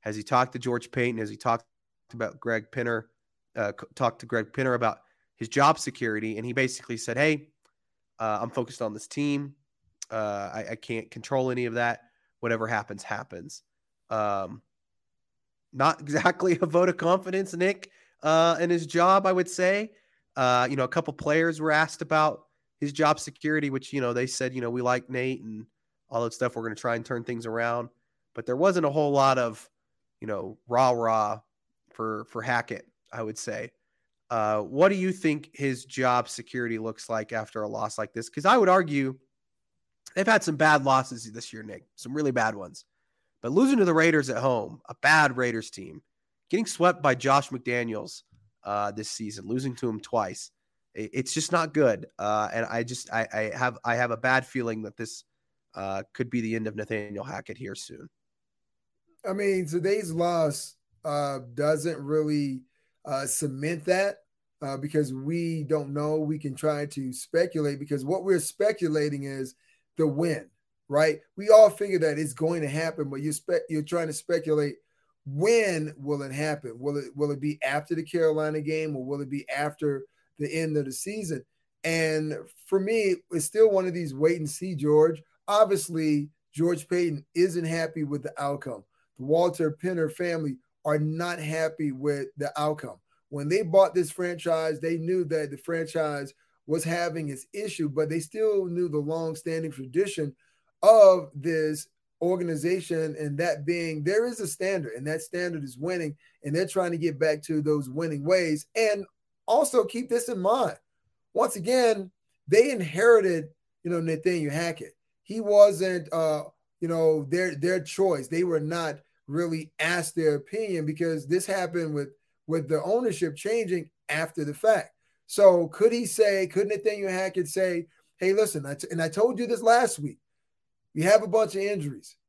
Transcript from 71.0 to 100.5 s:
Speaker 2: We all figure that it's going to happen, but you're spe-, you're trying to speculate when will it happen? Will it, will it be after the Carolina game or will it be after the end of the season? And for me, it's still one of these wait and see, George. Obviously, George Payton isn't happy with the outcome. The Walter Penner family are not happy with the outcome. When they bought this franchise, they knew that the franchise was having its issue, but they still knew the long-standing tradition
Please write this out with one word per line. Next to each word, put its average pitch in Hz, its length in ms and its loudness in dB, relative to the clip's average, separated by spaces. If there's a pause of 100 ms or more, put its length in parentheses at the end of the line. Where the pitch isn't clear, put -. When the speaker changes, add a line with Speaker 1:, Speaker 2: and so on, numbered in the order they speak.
Speaker 2:
We 208 140 0
all 214 200 12
figure 196 300 0
that 151 180 2
it's 151 140 -2
going 160 300 -2
to 147 60 -2
happen, 156 400 -2
but 135 120 -8
you're 151 120 -2
spe-, 170 360 -2
you're 151 140 -2
trying 165 260 -2
to 156 40 -6
speculate 156 640 -2 (480)
when 165 720 2
will 143 260 -4
it 135 100 -10
happen? 143 460 -4
Will 143 180 -4
it, 131 200 -8
will 147 160 0
it 139 80 -6
be 151 240 -2
after 151 320 -2
the 160 80 -4
Carolina 156 560 0
game 156 340 -4
or 131 100 -6
will 143 160 -6
it 139 80 -8
be 139 200 -8
after 143 560 -2 (340)
the 147 140 -4
end 160 240 -2
of 147 80 0
the 131 80 -8
season? 185 520 -6 (380)
And 156 520 0 (320)
for 196 120 2
me, 196 380 2 (160)
it's 160 120 -2
still 220 260 6
one 185 180 2
of 170 60 -4
these 160 200 -6
wait 160 240 2
and 151 100 -4
see, 180 280 -6
George. 151 440 4 (280)
Obviously, 160 800 2 (240)
George 165 360 0
Payton 170 460 -2
isn't 175 300 2
happy 160 400 -2
with 143 180 -4
the - 180 -10
outcome. 135 440 -6 (340)
The 127 60 -12
Walter 165 460 2
Penner 160 420 -2
family 160 460 -4 (260)
are 151 140 2
not 165 420 -4
happy 156 500 -2
with 139 460 -4
the 143 240 -4
outcome. 147 400 -4 (300)
When 143 180 -6
they 190 140 0
bought 185 320 6
this 175 160 2
franchise, 160 680 -2
they 165 200 -4
knew 175 260 0
that 151 260 -4
the 139 60 -10
franchise 160 800 -4 (340)
was 156 160 0
having 165 460 -2
its 131 220 -12
issue, 196 360 -4
but 147 200 0
they 160 120 -2
still 208 460 0
knew 175 220 -2
the 151 100 -2
long-standing 160 720 -4
tradition 143 640 -4 (460)